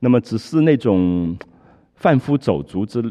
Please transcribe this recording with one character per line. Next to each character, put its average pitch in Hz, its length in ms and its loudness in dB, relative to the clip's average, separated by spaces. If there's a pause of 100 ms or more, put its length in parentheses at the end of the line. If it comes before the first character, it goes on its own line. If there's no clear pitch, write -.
那 127 80 0
么 123 120 4
只 113 160 -8
是 156 260 -2
那 156 140 4
种 90 640 0 (560)
贩 156 240 2
夫 143 180 -2
走 92 260 -2
卒 92 220 -6
之， 120 160 -6 (100)